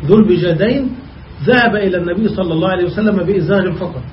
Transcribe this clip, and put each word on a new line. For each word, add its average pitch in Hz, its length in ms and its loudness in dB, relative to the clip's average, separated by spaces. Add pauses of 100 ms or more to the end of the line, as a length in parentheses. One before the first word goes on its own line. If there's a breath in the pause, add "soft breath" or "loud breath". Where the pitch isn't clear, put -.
ذو 175 100 6
البجادين 190 720 2 (560)
ذهب 226 300 2
إلى 190 220 0
النبي 175 300 -2
صلى 180 260 -2
الله 170 160 0
عليه 180 160 0
وسلم 196 380 0
بإزار 185 480 0
فقط 160 300 -8 (120)